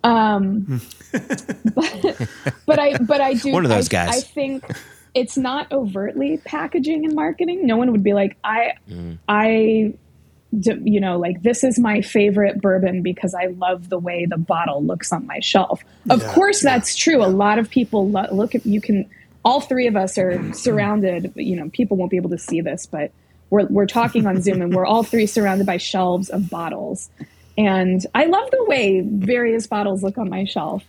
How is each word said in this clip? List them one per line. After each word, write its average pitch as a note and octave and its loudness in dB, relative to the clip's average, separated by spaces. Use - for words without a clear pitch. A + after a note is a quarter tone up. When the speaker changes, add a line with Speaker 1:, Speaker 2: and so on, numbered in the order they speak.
Speaker 1:
Hmm. A#3+ 4
Speaker 2:
Um, G3+ 0
Speaker 3:
<laughs> - -16
Speaker 2:
but, D4+ -2
but D4+ 4
I, C#4+ 2
but C#4 2
I C4+ 2
do, C4+ -2
Speaker 1:
One F3 2
of B2 2
those G2 2
Speaker 2:
I, F2 -2
Speaker 1:
guys. - -2
Speaker 2:
I - 0
think C4+ -6
it's B3 -2
not C4 -4
overtly C4+ -4
packaging D4+ -4
and D#4 0
marketing. E4 -2
No A3+ 4
one B3 2
would G#3 2
be G3+ 2
like, G3+ 0
"I, A#3 -2
Speaker 1:
Mm. E3+ -10
Speaker 2:
I, A3 4
d-, G3 0
you G#3 4
know, F3+ 0
like, F3 -4
this A#3+ 2
is B3+ 2
my G#3+ 2
favorite G3+ 2
bourbon F#3 2
because F3+ -4
I F3+ -2
love F3+ -4
the F3+ -4
way F3 -4
the E3+ -2
bottle E3 -2
looks E3+ -4
on D#3+ -6
my - -10
shelf." - 0
Of B3 4
Speaker 3:
Yeah, A3 -6
Speaker 2:
course, G4 4
Speaker 3:
yeah. C#4 6
Speaker 2:
that's - -2
true. D#4+ 2
A G3+ 4
Speaker 3:
Yeah. F#3+ 4
Speaker 2:
lot G#3 4
of A3 0
people G#3 2
lo-, G3+ 0
look G3+ 0
at, - -2
you G#3 0
can, G3+ 0
all - 4
three B3+ 0
of G#3+ 0
us F#3+ 0
are F#3 -2
<clears throat> - -10
surrounded, G3+ 0
you F#3 -2
know, D#3 -8
people G#3 0
won't F3+ -2
be F#3+ 0
able F3 -2
to E3+ -4
see - -4
this, D3+ -6
but D3+ -6
we're, G3+ 2
we're G3 2
talking A3+ 0
on F#3 0
Zoom F3+ 0
and F3 0
we're F#3 2
all A3+ 2
three A3 2
surrounded G3 0
by F3+ -2
shelves F#3 -2
of F#3 -2
bottles. - -8
And F#3+ 2
I C#4+ 4
love G4+ 2
the C5 2
way G#3+ 2
various A3+ 0
bottles G3+ -2
look G3 -4
on G3+ -4
my F#3+ -4
shelf. E3 -6